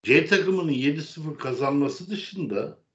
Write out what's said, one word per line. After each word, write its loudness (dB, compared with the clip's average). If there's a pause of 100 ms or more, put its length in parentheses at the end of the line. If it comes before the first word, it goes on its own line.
C 6
takımının 2
yedi 0
sıfır -10
kazanması -2
dışında -6 (160)